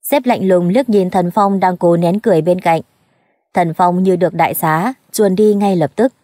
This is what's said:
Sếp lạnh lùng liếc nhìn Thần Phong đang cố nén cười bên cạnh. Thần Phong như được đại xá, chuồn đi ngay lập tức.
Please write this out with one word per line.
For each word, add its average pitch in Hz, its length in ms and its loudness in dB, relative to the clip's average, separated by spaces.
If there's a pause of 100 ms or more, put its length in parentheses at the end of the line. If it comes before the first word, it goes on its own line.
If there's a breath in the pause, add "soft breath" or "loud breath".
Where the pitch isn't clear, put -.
(100)
Sếp 285 160 0
lạnh 208 220 0
lùng 180 200 2
liếc 247 200 0
nhìn 196 220 0
Thần 180 200 -2
Phong 196 300 0
đang 185 160 0
cố 170 200 2
nén 175 240 0
cười 180 220 0
bên 180 180 0
cạnh. 165 220 -2 (720)
Thần 170 200 -2
Phong 180 280 0
như 185 140 2
được 170 180 -2
đại 165 200 -2
xá, 170 380 -2 (200)
chuồn 196 220 0
đi 208 200 2
ngay 202 220 0
lập 156 200 0
tức. 254 160 0 (120)